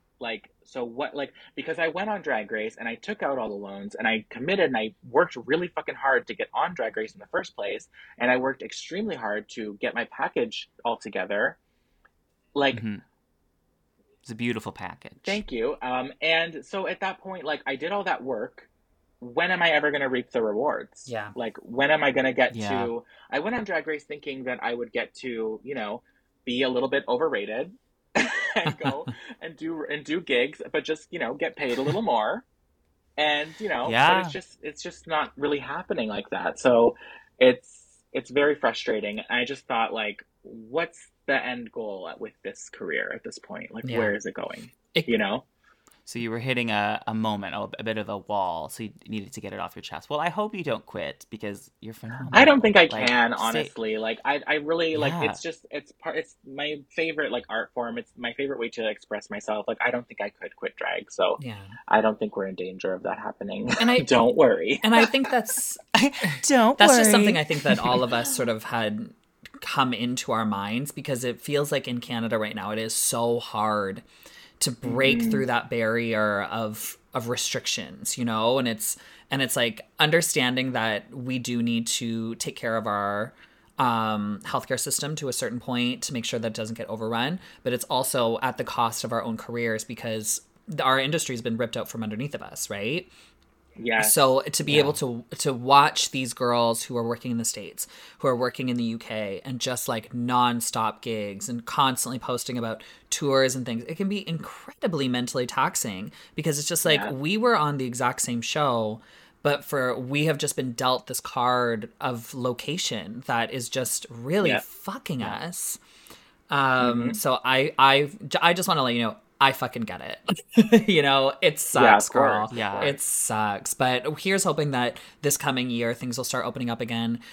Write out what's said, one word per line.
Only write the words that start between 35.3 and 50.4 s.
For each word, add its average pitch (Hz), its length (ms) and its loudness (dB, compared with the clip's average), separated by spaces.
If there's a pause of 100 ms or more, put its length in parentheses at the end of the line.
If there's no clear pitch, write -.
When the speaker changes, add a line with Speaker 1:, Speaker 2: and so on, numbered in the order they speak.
Speaker 1:
really 143 220 0
happening 139 500 -6
like 104 220 -6
that. - 280 -4
So 120 380 6 (400)
it's, - 480 4 (260)
it's 131 200 -6
very 143 240 4
frustrating. 110 640 -2 (100)
I 120 160 0
just 135 220 -12
thought, 113 260 0
like, 104 320 -6 (160)
what's 120 720 -8 (140)
the 139 100 0 (100)
end 123 260 -8
goal 98 380 -8 (100)
with 107 140 -12 (100)
this - 260 -12
career 64 440 -6
at - 100 -12
this - 160 -12
point? - 340 -14
Like, 113 140 -10
Speaker 3:
Yeah. 117 120 -4
Speaker 1:
where 104 160 2
is 104 100 -8
it 92 80 -6
going? - 380 -10 (220)
Speaker 3:
It 160 140 2
Speaker 1:
You 117 100 2
know? 107 260 -2 (640)
Speaker 2:
So - 120 -8
you 117 100 -2
were 113 80 -4
hitting 120 320 -2
a, 104 380 0
a 110 80 -4
moment, 104 400 -2
a, 104 120 -4 (120)
a 110 40 -10
bit 110 140 -2
of 104 120 -6
a 104 100 -4
wall, 90 500 -4
so - 140 -12
you 104 80 -10 (160)
needed 104 260 -8
to 107 80 -12
get 101 120 -10
it 101 60 -10
off 87 160 -8
your 87 60 -16
chest. - 260 -12
Well, 147 120 -4
I 165 100 0
hope 208 240 -4